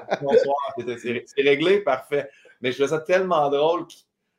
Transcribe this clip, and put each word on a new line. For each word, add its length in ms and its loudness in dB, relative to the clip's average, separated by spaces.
<laughs> 140 -4
Bonsoir, 340 2
c'est, 200 -8
c'est, 280 -6
c'est 160 -4
réglé, 380 4
parfait. 500 -2
Mais 100 -2
je 60 -8
trouvais 180 2
ça 40 -2
tellement 500 2
drôle 360 0
qu'il, 140 -20
tu 60 -20